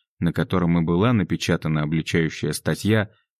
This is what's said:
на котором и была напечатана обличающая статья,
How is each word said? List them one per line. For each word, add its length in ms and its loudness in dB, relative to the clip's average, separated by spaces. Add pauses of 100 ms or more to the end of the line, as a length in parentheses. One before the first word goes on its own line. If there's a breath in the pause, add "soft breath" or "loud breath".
(200 soft breath)
на 120 0
котором 460 0
и 40 2
была 300 2
напечатана 680 0
обличающая 720 -2
статья, 580 0 (300 soft breath)